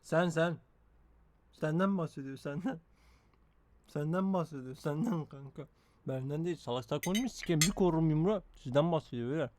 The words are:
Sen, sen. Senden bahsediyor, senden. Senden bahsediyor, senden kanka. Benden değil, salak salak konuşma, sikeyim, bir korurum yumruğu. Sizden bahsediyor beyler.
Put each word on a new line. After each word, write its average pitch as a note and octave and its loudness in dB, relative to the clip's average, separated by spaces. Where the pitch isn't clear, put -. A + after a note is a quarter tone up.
Sen, E3+ 4
sen. D#3+ 2
Senden F#3 2
bahsediyor, C3+ -6
senden. D3 -6
Senden F3+ 0
bahsediyor, C#3+ -2
senden D#3+ 0
kanka. C#3 -14
Benden C#3 -2
değil, F3 -2
salak B2 -4
salak - -4
konuşma, G#3+ 0
sikeyim, D#3+ 0
bir F3 2
korurum E3 4
yumruğu. F3 2
Sizden C#3+ 2
bahsediyor B2+ -4
beyler. D3+ -2